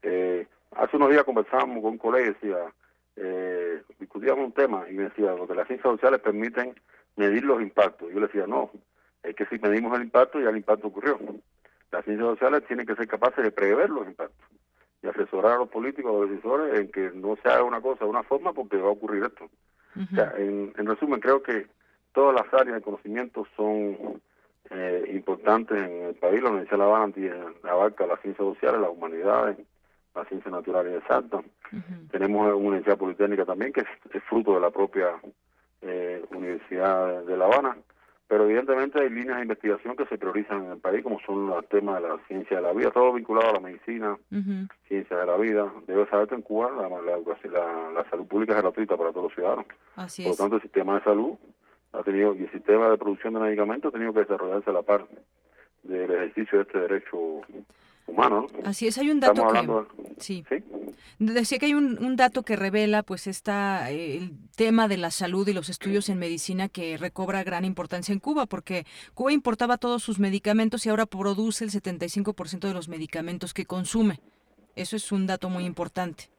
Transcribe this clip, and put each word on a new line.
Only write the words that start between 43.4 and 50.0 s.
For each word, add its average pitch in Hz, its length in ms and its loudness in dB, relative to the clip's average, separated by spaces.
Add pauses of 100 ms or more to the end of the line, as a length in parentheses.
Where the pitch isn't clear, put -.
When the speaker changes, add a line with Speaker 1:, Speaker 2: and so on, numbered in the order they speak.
Speaker 1:
a 107 40 2
la 98 60 2
medicina, 101 600 -6 (120)
Speaker 2:
Ujú. 190 360 -4 (200)
Speaker 1:
ciencia 95 300 -4
de 90 80 0
la 90 100 2
vida. 104 380 0 (140)
Debes 98 220 2
saber 104 180 2
que 127 80 -4
en 120 80 -8
Cuba 110 260 0
la, 92 320 -6
la 87 160 -2
educación, 85 360 -8
la, 85 380 -2
la 85 200 -4
salud 90 160 -6
pública 110 260 0
es 104 80 2
gratuita 95 340 0
para 82 140 0
todos 87 140 -6
los 87 100 -4
ciudadanos. 98 320 -2 (300)
Speaker 2:
Así 185 260 -12